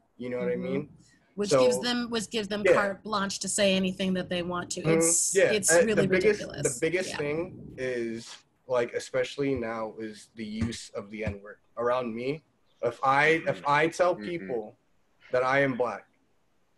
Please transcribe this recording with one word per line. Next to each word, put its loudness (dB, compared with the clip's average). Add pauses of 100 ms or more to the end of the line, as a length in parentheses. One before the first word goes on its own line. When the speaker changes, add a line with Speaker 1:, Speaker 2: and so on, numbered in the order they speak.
(180)
Speaker 1:
you -8
know -4
what -2
I -2
Speaker 2:
Mm-hmm. -
Speaker 1:
mean? -4 (440)
Speaker 2:
Which 2
Speaker 1:
So 8
Speaker 2:
gives 4
them, -2
which -4
gives -4
them -2
Speaker 1:
Yeah. 8
Speaker 2:
carte 0
blanche -2
to -6
say 2
anything 0
that -4
they -4
want -6
to. -8
Speaker 1:
Mm-hmm. 2
Speaker 2:
It's, 2
Speaker 1:
Yeah, 6
Speaker 2:
it's 4
Speaker 1:
uh, 8
Speaker 2:
really 2
Speaker 1:
the 4
biggest, 2
Speaker 2:
ridiculous. -10
Speaker 1:
the 2 (100)
biggest -2
Speaker 2:
Yeah. -6
Speaker 1:
thing -4 (200)
is, -6 (300)
like, 0
especially -2
now, -6
is -12
the -10
use -6
of -10
the -8
N-word -8 (180)
around 0
me. -6 (380)
If -2
I, 4
if -2
Speaker 3:
Mm-hmm. -10
Speaker 1:
I 4
tell 2
Speaker 3:
Mm-hmm. -8
Speaker 1:
people -8 (520)
that 2
I 2
am 0
black, -4 (680)